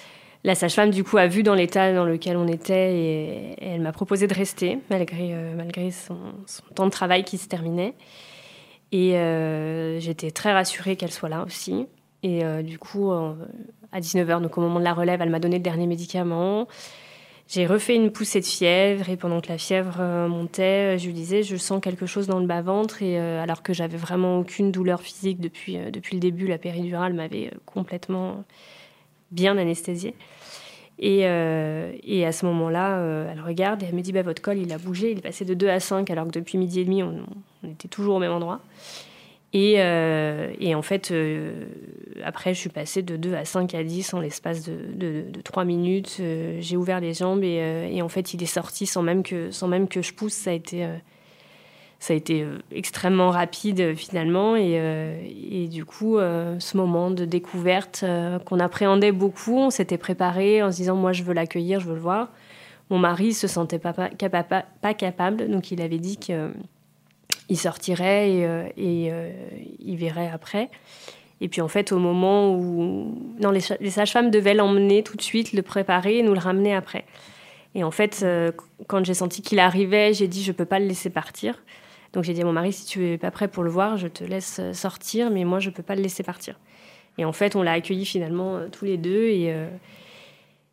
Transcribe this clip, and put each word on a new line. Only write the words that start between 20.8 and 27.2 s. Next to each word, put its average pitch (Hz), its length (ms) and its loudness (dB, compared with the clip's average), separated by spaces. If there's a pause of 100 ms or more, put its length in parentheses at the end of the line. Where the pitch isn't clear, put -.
euh, - 20 -2
je 175 80 -6
lui 175 60 -4
disais, « 175 320 0
Je 196 120 -4
sens 196 240 -2
quelque 185 260 -4
chose 196 200 -4
dans 190 120 2
le 180 80 2
bas-ventre. » 190 560 -2
Et, 175 160 0
euh, 165 240 -2
alors 165 200 -4
que 185 100 -4
j'avais 165 240 -4
vraiment 180 420 0
aucune 196 340 0
douleur 180 300 0
physique 190 360 -4
depuis, 175 380 -8
euh, 175 140 -8
depuis - 240 -8
le 180 60 -2
début, 180 280 0
la 170 100 -2
péridurale 175 540 -4
m'avait, 175 360 -6